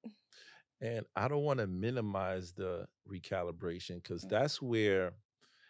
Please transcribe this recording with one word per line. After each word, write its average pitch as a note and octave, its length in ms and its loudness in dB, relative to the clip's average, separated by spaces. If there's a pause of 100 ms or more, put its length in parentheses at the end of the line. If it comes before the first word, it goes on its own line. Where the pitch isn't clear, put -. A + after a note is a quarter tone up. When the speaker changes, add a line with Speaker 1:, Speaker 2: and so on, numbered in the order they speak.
Speaker 1:
<laughs> A3 140 -14 (640)
Speaker 2:
And A2+ 260 -4 (100)
I G2+ 120 0
don't D3 160 2
wanna C3 240 2
minimize F#2+ 880 0
the F#2 340 -4 (200)
recalibration F2 960 -4
'cause F2 220 -6
Speaker 1:
Mm. - 20 -12
Speaker 2:
that's A#2+ 340 2
where, G#2 560 4 (520)